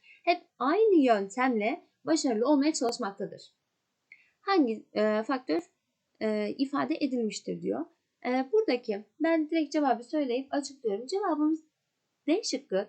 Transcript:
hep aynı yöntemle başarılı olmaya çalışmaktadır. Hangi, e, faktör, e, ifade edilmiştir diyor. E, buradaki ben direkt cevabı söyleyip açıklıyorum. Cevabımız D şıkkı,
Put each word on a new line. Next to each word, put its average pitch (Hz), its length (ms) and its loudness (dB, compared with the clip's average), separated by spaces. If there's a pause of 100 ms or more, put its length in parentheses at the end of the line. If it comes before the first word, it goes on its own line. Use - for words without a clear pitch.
(240)
hep 349 180 0 (160)
aynı 349 460 4
yöntemle 233 840 0 (180)
başarılı 262 440 0
olmaya 294 240 4
çalışmaktadır. 208 720 -6 (960)
Hangi, 277 520 0
e, 214 300 2
faktör, 294 400 -2 (580)
e, 214 380 -2
ifade 277 420 -2
edilmiştir 214 600 -4
diyor. 214 240 -4 (400)
E, 254 260 -2
buradaki 247 520 0 (160)
ben 320 300 0
direkt 320 220 -2
cevabı 254 320 0
söyleyip 269 500 -2
açıklıyorum. 247 520 -4
Cevabımız 311 580 0 (600)
D 349 160 2
şıkkı, - 460 -4